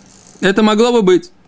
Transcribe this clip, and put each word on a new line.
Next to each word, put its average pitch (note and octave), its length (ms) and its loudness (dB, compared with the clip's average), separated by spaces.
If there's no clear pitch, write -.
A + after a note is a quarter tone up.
это G3 220 -2
могло G#3+ 300 0
бы A#3 100 0
быть. F#3 300 0